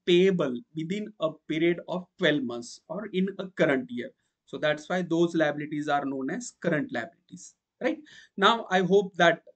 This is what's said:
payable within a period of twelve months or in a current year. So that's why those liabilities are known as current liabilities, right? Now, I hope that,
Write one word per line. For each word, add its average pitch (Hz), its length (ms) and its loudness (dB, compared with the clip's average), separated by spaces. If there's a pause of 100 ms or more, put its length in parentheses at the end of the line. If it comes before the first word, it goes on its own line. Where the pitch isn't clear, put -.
payable 175 540 4 (160)
within 202 440 -6
a 160 100 0 (180)
period 165 300 0 (100)
of 180 180 -8 (120)
twelve 147 240 2
months 120 460 -8
or 202 240 -8
in 185 160 0 (100)
a 196 80 -6
current 147 440 0
year. 120 200 -8 (360)
So 175 120 -10
that's 151 300 -2
why 180 140 0
those 165 340 2
liabilities 147 520 -2
are 143 160 2
known 135 260 -4
as 240 300 -8
current 151 320 -2
liabilities, - 640 -12 (260)
right? 294 180 -2 (380)
Now, 220 360 2
I 190 80 4
hope 185 380 2
that, 170 240 4 (140)